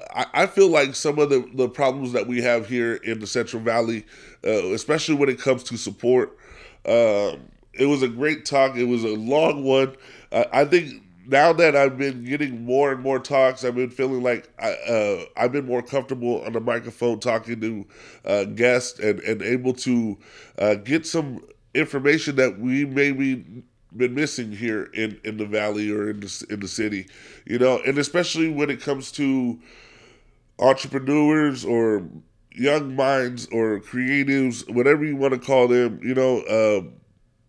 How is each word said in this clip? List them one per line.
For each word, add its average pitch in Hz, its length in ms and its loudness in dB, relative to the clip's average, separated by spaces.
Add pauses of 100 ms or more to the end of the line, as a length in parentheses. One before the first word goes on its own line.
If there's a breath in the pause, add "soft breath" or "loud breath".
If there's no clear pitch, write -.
(140)
I, - 180 -4
I 175 140 2
feel 196 220 6
like 143 260 4
some 151 240 -2
of 147 100 4
the, 131 240 2
the 127 160 0
problems 131 440 -2
that 113 140 -2
we 123 140 -2
have 120 260 2
here 117 280 -2
in 113 260 -6
the 107 60 -10
Central 113 360 -4
Valley, 113 440 -2 (400 loud breath)
uh, 104 260 0
especially 151 420 -2
when 143 140 4
it 127 100 -2
comes 175 260 0
to 120 120 -8
support. 120 600 0 (480 loud breath)
Um, 104 640 2 (240)
it 131 120 2
was 143 160 2
a 131 60 4
great 139 380 -4
talk. 135 300 2
It 120 80 0
was 120 200 0
a 110 100 -2
long 143 480 0
one. 135 320 2 (360 loud breath)
Uh, 120 220 2
I 139 120 4
think 143 380 0 (240)
now 143 260 6
that 160 240 4
I've 135 220 2
been 131 260 -4
getting 131 400 -6
more 135 280 2
and 127 100 -6
more 131 160 0
talks, 131 440 2
I've 123 120 -2
been 123 160 -2
feeling 131 320 -2
like 123 360 -2
I, 107 140 -2
uh, 104 520 -2 (120)
I've 120 160 0
been 139 140 -4
more 123 160 -2
comfortable 123 640 -4
on 113 80 -6
the 113 60 -2
microphone 117 600 -2
talking 113 400 -4
to, 107 260 -6 (380 loud breath)
uh, 101 200 2
guests 120 560 0
and, 104 200 0
and 104 220 -4
able 127 320 0
to, 117 440 -2 (400 loud breath)
uh, 104 180 2
get 143 300 -4
some 143 380 -6 (300)
information 147 640 0
that 123 220 2
we 131 280 -2
maybe 135 580 0 (500)
been 120 200 0
missing 131 360 -4
here 107 340 -6 (100)
in, 107 280 -6
in 110 140 -10
the 107 80 -6
Valley 104 460 -2
or 104 180 -2
in 104 120 -8
the, - 280 -12
in 104 120 -8
the 95 80 -10
city, 104 380 -4 (380 loud breath)
you 120 140 -2
know, 127 280 4
and 139 120 2
especially 160 500 0
when 147 220 -2
it 127 100 -6
comes 135 320 -6
to 131 480 -2 (1000 soft breath)
entrepreneurs 135 1040 2
or 110 400 0 (520)
young 139 420 0
minds 131 560 0
or 110 280 0
creatives, 131 920 -2
whatever 143 300 4
you 151 100 -4
wanna 135 240 0
call 127 300 4
them, 123 340 2
you 127 120 -4
know, 131 260 2
uh, 107 400 2 (680)